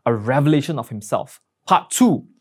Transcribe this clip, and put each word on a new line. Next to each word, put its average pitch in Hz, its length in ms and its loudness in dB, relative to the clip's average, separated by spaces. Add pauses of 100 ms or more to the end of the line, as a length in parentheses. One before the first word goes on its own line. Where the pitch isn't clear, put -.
a 117 80 2
revelation 139 680 0
of - 80 -12
himself. - 520 -8 (260)
Part - 240 0
two, 220 360 2 (140)